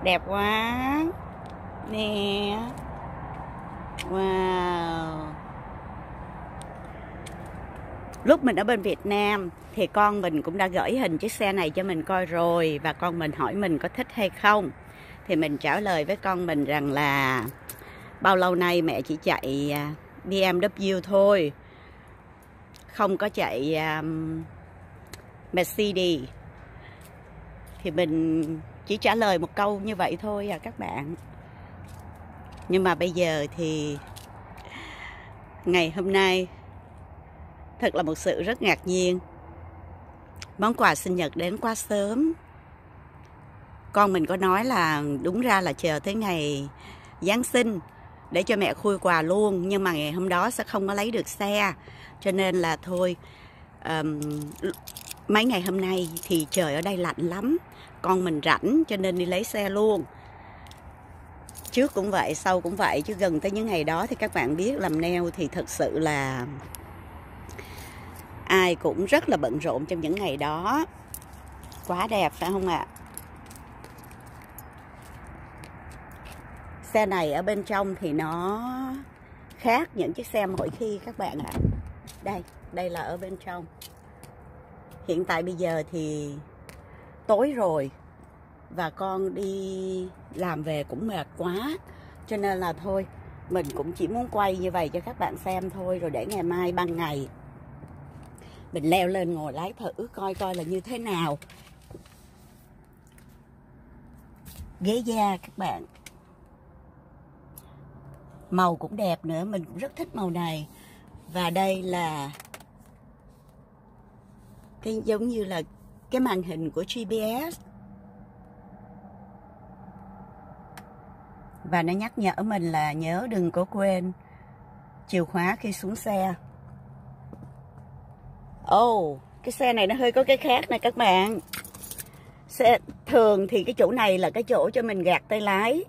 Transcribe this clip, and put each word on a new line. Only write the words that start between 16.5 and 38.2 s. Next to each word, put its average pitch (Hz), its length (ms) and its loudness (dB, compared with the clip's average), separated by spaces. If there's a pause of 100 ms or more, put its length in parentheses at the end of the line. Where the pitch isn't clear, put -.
rằng 143 260 0
là 139 520 2 (800)
bao 190 140 8
lâu 180 200 4
nay 175 260 4
mẹ 139 200 0
chỉ 151 220 -4
chạy, 143 480 0
à, 147 220 -4 (300)
B 180 80 -4
M 185 280 4
W 190 420 2
thôi. 196 500 6 (1400)
Không 196 240 4
có 214 120 2
chạy, 143 460 0
à, 156 280 0 (1500)
Mercedes. 185 680 2 (1600)
Thì 185 80 -2
mình 160 680 2 (260)
chỉ 208 120 0
trả 208 180 4
lời 208 220 6
một 165 180 -2
câu 208 240 2
như 208 160 -4
vậy 175 260 0
thôi 208 280 -4
à 202 80 -4
các 226 220 -10
bạn. 165 360 -6 (1500)
Nhưng 190 140 4
mà 175 120 4
bây 175 160 0
giờ 160 340 2 (120)
thì 151 400 -2 (1700)
ngày 175 300 4
hôm 190 180 0
nay 185 340 6 (1300)
thật 233 160 2
là 175 80 2
một 156 120 0
sự - 280 0